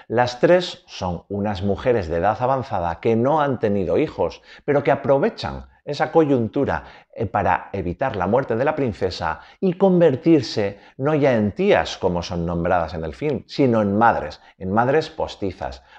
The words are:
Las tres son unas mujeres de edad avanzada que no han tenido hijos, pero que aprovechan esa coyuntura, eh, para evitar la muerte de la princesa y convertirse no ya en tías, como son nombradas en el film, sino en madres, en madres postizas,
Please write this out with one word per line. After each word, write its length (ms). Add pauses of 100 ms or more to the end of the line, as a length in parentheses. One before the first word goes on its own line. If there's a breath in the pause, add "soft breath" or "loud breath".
Las 320
tres 460
son 420
unas 340
mujeres 460
de 80
edad 240
avanzada 580
que 160
no 240
han 200
tenido 380
hijos, 440 (240 loud breath)
pero 180
que 80
aprovechan 760 (180 soft breath)
esa 260
coyuntura, 720 (320 loud breath)
eh, 100
para 460
evitar 460
la 100
muerte 280
de 100
la 100
princesa 640 (200 loud breath)
y 140
convertirse 1080 (180 loud breath)
no 180
ya 180
en 200
tías, 440
como 240
son 240
nombradas 480
en 120
el 100
film, 320
sino 340
en 160
madres, 440 (160 soft breath)
en 140
madres 380
postizas, 720 (180 loud breath)